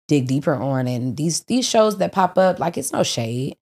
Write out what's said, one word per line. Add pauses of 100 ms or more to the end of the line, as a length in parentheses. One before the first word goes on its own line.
dig
deeper
on.
And
these,
these
shows
that
pop
up,
like,
it's
no
shade,